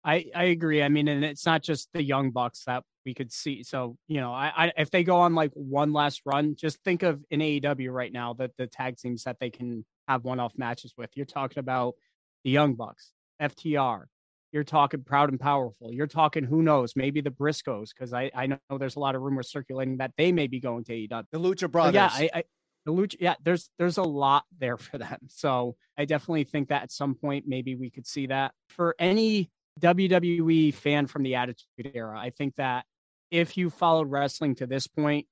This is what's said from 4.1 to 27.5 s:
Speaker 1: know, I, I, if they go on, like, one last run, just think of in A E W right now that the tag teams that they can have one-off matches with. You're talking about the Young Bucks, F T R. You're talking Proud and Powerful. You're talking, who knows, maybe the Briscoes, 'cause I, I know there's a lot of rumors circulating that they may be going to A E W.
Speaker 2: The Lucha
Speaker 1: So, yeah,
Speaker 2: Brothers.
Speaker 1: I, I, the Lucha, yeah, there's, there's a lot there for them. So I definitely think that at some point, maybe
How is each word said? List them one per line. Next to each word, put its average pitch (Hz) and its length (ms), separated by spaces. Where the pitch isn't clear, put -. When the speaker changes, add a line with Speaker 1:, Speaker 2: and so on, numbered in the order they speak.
Speaker 1:
know, 120 100
I, 139 240
I, 165 220
if 151 120
they 180 140
go 175 140
on, 175 180
like, 156 180
one 143 380
last 147 320
run, 147 320
just - 280
think 180 200
of 151 260
in 151 120
A 156 80
E 147 100
W 131 320
right 127 220
now 120 220
that 127 220
the 127 100
tag 127 300
teams 123 280
that 123 140
they 123 100
can 120 360
have 127 160
one-off 127 320
matches 120 420
with. 117 180
You're 139 100
talking 139 340
about 127 360
the 131 60
Young 139 240
Bucks, - 360
F 147 160
T 151 200
R. 120 320
You're 147 100
talking 143 400
Proud 143 260
and 131 100
Powerful. 127 520
You're 139 160
talking, 151 380
who 156 160
knows, 143 340
maybe 139 240
the 139 120
Briscoes, 127 640
'cause 123 200
I, 127 200
I 131 140
know 139 120
there's 135 160
a 147 60
lot 135 140
of 131 80
rumors 135 280
circulating 131 460
that 131 200
they 175 140
may 156 160
be 123 140
going 120 240
to 117 80
A - 20
E 110 120
W. 113 260
Speaker 2:
The 160 60
Lucha 185 200
Speaker 1:
So, 180 60
yeah, - 20
Speaker 2:
Brothers. 170 460
Speaker 1:
I, 147 200
I, 165 100
the 156 80
Lucha, 190 260
yeah, 175 240
there's, 170 340
there's 175 200
a 190 60
lot 143 420
there 123 200
for - 200
them. - 300
So 127 480
I 147 80
definitely 151 400
think 143 240
that 143 140
at 127 100
some 139 220
point, 143 300
maybe 131 300